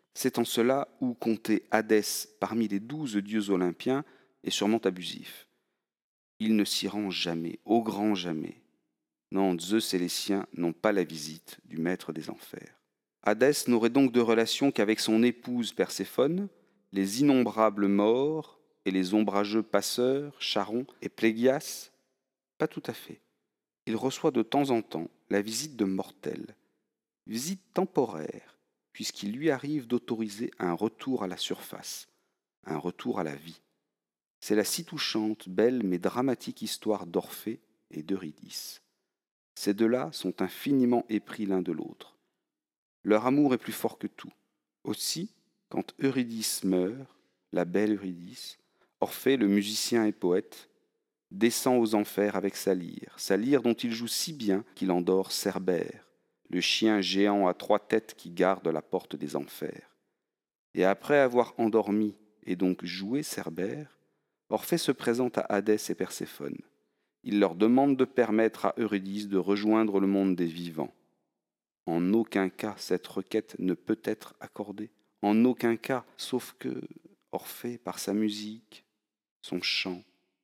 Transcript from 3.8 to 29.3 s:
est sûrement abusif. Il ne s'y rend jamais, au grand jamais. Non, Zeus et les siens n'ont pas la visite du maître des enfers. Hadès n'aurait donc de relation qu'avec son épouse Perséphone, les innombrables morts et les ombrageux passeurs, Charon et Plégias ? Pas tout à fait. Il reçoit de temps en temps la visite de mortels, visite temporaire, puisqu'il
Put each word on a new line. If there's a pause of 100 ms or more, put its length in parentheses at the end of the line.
est
sûrement
abusif. (920)
Il
ne
s'y
rend
jamais,
au
grand
jamais. (680)
Non,
Zeus
et
les
siens
n'ont
pas
la
visite
du
maître
des
enfers. (440)
Hadès
n'aurait
donc
de
relation
qu'avec
son
épouse
Perséphone, (460)
les
innombrables
morts (260)
et
les
ombrageux
passeurs,
Charon (160)
et
Plégias ? (680)
Pas
tout
à
fait. (680)
Il
reçoit
de
temps
en
temps (200)
la
visite
de
mortels, (720)
visite (120)
temporaire, (360)
puisqu'il